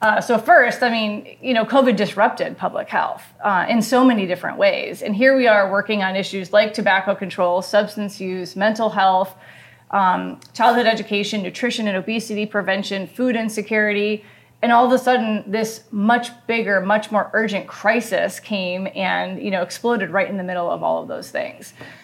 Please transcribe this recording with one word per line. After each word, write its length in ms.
Uh, 180
so 180
first, 460
I 60
mean, 520
you 120
know, 120
covid 300
disrupted 640
public 320
health, 340
uh, 280
in 120
so 220
many 240
different 300
ways. 440
And 140
here 200
we 120
are 240
working 320
on 120
issues 360
like 220
tobacco 420
control, 460
substance 580
use, 360
mental 340
health, 440
um, 500
childhood 320
education, 560
nutrition 460
and 80
obesity 500
prevention, 640
food 300
insecurity. 880
And 100
all 140
of 60
a 80
sudden, 480
this 440
much 380
bigger, 340
much 300
more 220
urgent 320
crisis 760
came 560
and, 460
you 80
know, 120
exploded 480
right 200
in 80
the 60
middle 260
of 140
all 180
of 60
those 240
things. 420